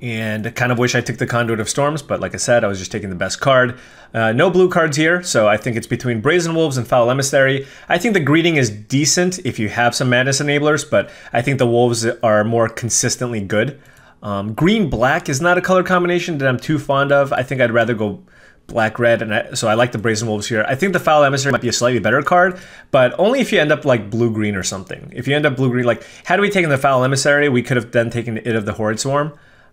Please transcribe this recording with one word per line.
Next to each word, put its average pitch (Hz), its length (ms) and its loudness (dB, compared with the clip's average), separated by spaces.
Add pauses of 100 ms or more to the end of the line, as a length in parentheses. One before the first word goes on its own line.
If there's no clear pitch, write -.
and 110 460 -6
I 113 40 -6
kind 123 220 -2
of 113 60 -2
wish 123 160 2
I 123 60 2
took 117 180 -6
the 123 80 -2
Conduit 117 340 -2
of 104 80 -6
Storms, 147 340 -2
but 92 180 -4
like 92 120 -6
I - 60 -12
said, 117 260 2
I 104 40 0
was 98 100 -4
just 92 140 -10
taking 104 180 -6
the 92 60 -8
best 92 240 -6
card. 127 380 2 (360)
Uh, 113 180 0
no 147 160 4
blue 180 220 4
cards 160 260 0
here, 165 260 2
so 113 260 2
I 104 80 4
think 110 200 -4
it's 113 100 -8
between 120 340 -4
Brazen 165 340 0
Wolves 160 240 0
and 113 80 -4
Foul 120 240 2
Emissary. 135 560 0 (220)
I 170 100 0
think 214 160 -2
the 180 60 2
Greeting 160 360 2
is 127 140 2
decent 151 720 -2
if 113 180 -6
you 107 100 -2
have 117 260 0
some 131 140 -2
Madness 127 320 2
Enablers, 147 480 0
but 101 220 0 (220)
I 120 100 2
think 135 160 -2
the 127 80 2
Wolves 117 400 2
are 107 380 2
more 113 240 0
consistently 117 720 -4
good. 107 400 -2 (420)
Um, 104 320 -6
green-black 156 720 0
is 139 120 -2
not 175 180 2
a - 20 -2
color 180 220 2
combination 175 560 0
that 135 100 0
I'm 123 100 0
too 156 200 -2
fond 139 340 0
of. 143 200 2
I 131 100 -2
think 131 180 -4
I'd 120 120 2
rather 117 220 2
go 104 280 -4 (460)
black 110 300 -2
red, 117 240 2
and 110 120 -4
I, - 200 -4
so 120 120 -2
I 107 80 4
like 120 180 0
the 117 60 -4
Brazen 110 300 -2
Wolves 107 180 -4
here. 107 220 0
I 131 60 0
think 185 180 -2
the 175 80 0
Foul 151 240 4
Emissary 135 280 0
might 117 100 0
be 120 60 -2
a 107 40 -2
slightly 123 260 0
better 110 240 2
card, 180 360 2 (320)
but 131 280 2
only 233 220 2
if - 120 -2
you 208 60 2
end 151 140 2
up, 147 120 -2
like, 113 260 0
blue 117 200 0
green 107 240 -2
or 95 80 -4
something. - 520 -10
If 123 120 -8
you 135 80 0
end 151 120 0
up 135 100 0
blue 131 140 2
green, 123 140 0
like, 117 200 0 (200)
had 180 140 0
we 202 120 2
taken 180 200 0
the 135 80 2
Foul 135 240 2
Emissary, 143 460 2
we 123 140 2
could 127 140 -2
have 117 160 -4
then 117 180 0
taken 113 260 -6
It 110 180 -4
of 110 120 -2
the 104 80 -4
Horrid 110 260 -4
Swarm, 143 320 -2 (400)